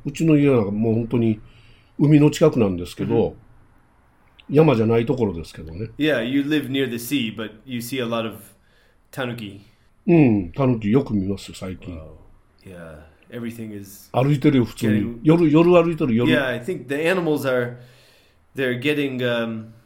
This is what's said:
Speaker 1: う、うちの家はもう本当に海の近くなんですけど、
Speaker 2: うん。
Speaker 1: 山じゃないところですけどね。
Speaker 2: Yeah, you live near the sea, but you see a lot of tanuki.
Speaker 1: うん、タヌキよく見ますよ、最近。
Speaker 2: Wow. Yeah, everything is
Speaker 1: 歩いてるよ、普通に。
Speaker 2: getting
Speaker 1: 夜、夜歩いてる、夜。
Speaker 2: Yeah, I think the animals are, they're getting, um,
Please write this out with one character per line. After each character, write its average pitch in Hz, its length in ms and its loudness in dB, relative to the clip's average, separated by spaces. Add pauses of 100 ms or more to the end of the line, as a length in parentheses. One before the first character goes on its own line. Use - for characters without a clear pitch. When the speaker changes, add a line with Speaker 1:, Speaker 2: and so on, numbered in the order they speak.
Speaker 1:
う、 147 40 -4
う - 20 -12
ち 156 140 -6
の 160 120 4
家 143 120 4
は 117 200 2
も 110 220 0
う - 40 2
本 117 120 -2
当 127 100 -2
に 113 220 0 (580)
海 147 220 6
の 147 100 6
近 151 220 2
く 143 80 -2
な 107 80 2
ん 92 100 -2
で 87 80 -8
す - 100 -16
け 98 100 -6
ど、 107 240 2
Speaker 2:
う - 20 -18
ん。 - 1200 -14
Speaker 1:
山 151 200 6
じ 110 80 2
ゃ 107 40 2
な 113 100 4
い 117 80 2
と 135 100 -2
こ 117 100 0
ろ 95 80 -2
で 82 120 -10
す - 80 -20
け - 80 -16
ど 80 120 -14
ね。 107 240 -10
Speaker 2:
Yeah, 143 260 -2
you 135 180 -2
live 143 300 -2
near 135 180 -2
the 113 80 -6
sea, 113 380 -4
but 107 160 -10 (140)
you 127 140 -8
see 123 240 -8
a - 40 -4
lot 113 200 -4
of 98 100 -12 (760)
tanuki. 113 500 -10 (460)
Speaker 1:
う 190 60 4 (340)
ん、 - 60 -14
タ 139 120 0
ヌ 123 140 2
キ 101 120 -4
よ 131 120 4
く 127 100 -8
見 95 140 -2
ま 98 100 -6
す - 120 -16
よ、 87 60 -18
最 92 220 -12
近。 87 180 -14
Speaker 2:
Wow. 78 180 -18 (520)
Yeah, 85 340 -18 (320)
everything 117 480 -12
is 98 320 -20
Speaker 1:
歩 131 220 0
い 143 60 0
て 151 120 4
る 135 60 4
よ、 120 80 4
普 - 100 -12
通 113 120 -4
に。 107 140 2
Speaker 2:
getting 117 220 -6
Speaker 1:
夜、 165 280 4
夜 170 200 6 (120)
歩 170 80 0
い 165 60 -4
て 156 80 -2
る、 120 100 0
夜。 120 160 2
Speaker 2:
Yeah, 147 160 2
I 117 160 -6
think 147 240 -8
the 139 80 -6
animals 160 520 -2
are, 123 300 -4 (800)
they're 127 240 -4
getting, 143 400 -2
um, 117 480 -4 (180)